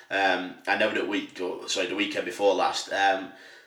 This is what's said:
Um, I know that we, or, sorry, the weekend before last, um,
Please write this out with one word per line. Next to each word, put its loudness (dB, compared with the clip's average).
Um, 0
I 2
know 2
that -2
we, -4
or, -6
sorry, -2
the -4
weekend -2
before 4
last, 0
um, 2